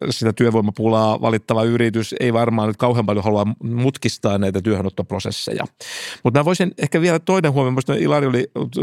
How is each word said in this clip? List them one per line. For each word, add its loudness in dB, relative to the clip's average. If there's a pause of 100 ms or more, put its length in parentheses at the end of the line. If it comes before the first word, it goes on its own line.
(100)
sitä 0
työvoimapulaa 2
valittava 0
yritys 0
ei 0
varmaan 2
nyt -4
kauhean 2
paljon 0
halua 2 (160)
mutkistaa -2
näitä -2
työhönottoprosesseja. -4 (600)
Mut 2
mä 4
voisin 2
ehkä 0
vielä 2
toinen 2
huomio, 2
musta 0
Ilari 2
oli, 0 (320)